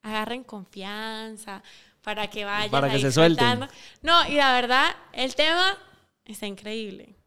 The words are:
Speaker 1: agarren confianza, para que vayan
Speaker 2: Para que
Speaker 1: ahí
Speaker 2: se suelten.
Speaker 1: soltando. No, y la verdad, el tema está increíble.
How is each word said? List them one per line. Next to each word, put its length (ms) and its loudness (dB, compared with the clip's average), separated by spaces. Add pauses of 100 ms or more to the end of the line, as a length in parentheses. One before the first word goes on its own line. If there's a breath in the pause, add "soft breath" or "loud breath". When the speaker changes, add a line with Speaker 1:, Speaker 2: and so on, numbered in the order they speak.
Speaker 1:
agarren 400 -6
confianza, 1200 -12 (380 soft breath)
para 280 -6
que 160 -10
vayan 260 -2
Speaker 2:
Para 180 2
que 80 -2
Speaker 1:
ahí 40 0
Speaker 2:
se 100 0
suelten. 260 6 (100)
Speaker 1:
soltando. 200 0 (340 loud breath)
No, 260 4
y 80 -2
la 180 6
verdad, 340 2 (260)
el 220 -4
tema 420 2 (480)
está 220 -12
increíble. 680 -10 (120)